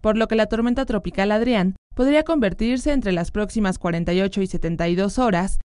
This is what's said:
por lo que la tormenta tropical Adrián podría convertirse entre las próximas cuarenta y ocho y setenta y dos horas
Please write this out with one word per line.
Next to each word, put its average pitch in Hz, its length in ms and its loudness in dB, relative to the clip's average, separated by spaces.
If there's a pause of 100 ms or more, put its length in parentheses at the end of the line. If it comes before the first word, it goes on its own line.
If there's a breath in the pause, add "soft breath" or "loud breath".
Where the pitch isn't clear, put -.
por 214 160 2
lo 220 100 2
que 220 80 0
la 214 100 4
tormenta 233 400 0
tropical 202 460 -2
Adrián 214 440 2 (200)
podría 285 280 4
convertirse 254 680 0
entre 226 200 0
las 170 200 -2
próximas 208 480 -2
cuarenta 170 340 -2
y 185 80 2
ocho 196 220 0
y 185 40 -2
setenta 170 400 -2
y 175 80 0
dos 196 220 -2
horas 196 420 2 (140)